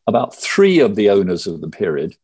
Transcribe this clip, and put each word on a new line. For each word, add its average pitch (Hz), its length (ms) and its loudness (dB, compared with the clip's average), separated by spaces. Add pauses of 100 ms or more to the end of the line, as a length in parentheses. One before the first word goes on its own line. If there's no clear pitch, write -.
about 120 300 -2
three 190 440 2
of 107 160 2
the 104 140 2
owners 92 380 0
of 80 140 -10
the 80 80 -12
period 78 540 -6